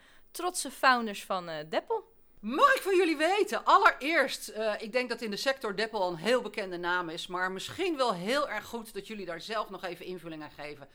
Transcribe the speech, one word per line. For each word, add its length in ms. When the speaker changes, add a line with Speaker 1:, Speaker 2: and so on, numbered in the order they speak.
Speaker 1:
trotse 400
founders 540
van, 240
eh, 80
Deppel. 400
Speaker 2:
Mag 340
ik 80
van 140
jullie 200
weten, 480
allereerst, 840
eh, 300
ik 140
denk 160
dat 120
in 100
de 60
sector 400
Deppel 240
al 100
een 60
heel 260
bekende 340
naam 320
is, 180
maar 260
misschien 440
wel 180
heel 340
erg 160
goed 300
dat 120
jullie 200
daar 140
zelf 300
nog 140
even 220
invulling 360
aan 80
geven. 440